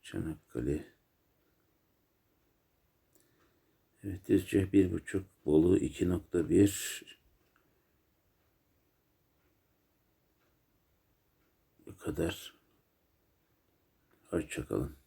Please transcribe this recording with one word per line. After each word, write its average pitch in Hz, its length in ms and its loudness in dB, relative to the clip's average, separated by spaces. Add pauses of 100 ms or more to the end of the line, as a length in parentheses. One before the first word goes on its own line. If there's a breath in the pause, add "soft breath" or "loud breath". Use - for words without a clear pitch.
Çanakkale. 73 880 -6 (3000)
Evet, 95 240 -10
Düzce 95 440 2
bir 95 200 6
buçuk, 92 340 -6 (200)
Bolu 80 320 6
iki - 320 -2
nokta 87 400 -2
bir. 98 540 2 (4000)
Bu - 120 -18
kadar. - 580 -8 (1700)
Hoşça - 360 -6
kalın. 62 420 -6